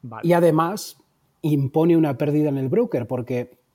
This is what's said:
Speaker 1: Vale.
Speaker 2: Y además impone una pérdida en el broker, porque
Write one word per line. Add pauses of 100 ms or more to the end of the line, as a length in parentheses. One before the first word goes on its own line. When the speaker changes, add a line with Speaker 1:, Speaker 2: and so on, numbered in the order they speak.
Speaker 1:
Vale.
Speaker 2:
Y
además (460)
impone
una
pérdida
en
el
broker,
porque (160)